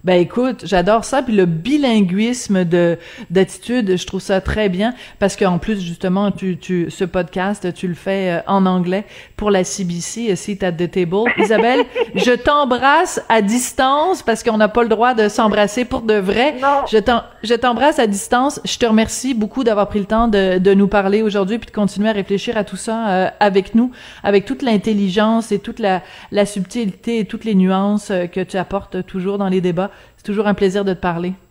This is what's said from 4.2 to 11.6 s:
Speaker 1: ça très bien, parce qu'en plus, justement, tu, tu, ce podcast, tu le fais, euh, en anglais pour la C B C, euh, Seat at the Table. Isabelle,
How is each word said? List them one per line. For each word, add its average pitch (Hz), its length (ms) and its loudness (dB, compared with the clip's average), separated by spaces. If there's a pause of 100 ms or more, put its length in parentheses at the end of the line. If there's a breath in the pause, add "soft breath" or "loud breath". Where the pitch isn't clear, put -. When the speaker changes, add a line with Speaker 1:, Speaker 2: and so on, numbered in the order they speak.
Speaker 1:
ça 190 200 -2
très 214 280 -2
bien, 208 260 -2 (260 loud breath)
parce 190 160 0
qu'en 180 220 0
plus, 208 220 -4
justement, 185 520 -2
tu, 185 240 -6
tu, 170 340 -4
ce 196 140 -6
podcast, 185 680 -4
tu 185 140 -8
le 170 80 -4
fais, 190 380 -4
euh, 165 160 -2
en 190 180 2
anglais 185 380 0 (320 loud breath)
pour 208 160 0
la 185 100 4
C 185 220 -4
B 175 160 -4
C, 220 320 -4
euh, - 20 2
Seat 196 300 -6
at 180 80 0
the 170 180 -4
Table. 196 480 0
Isabelle, 226 460 2 (140)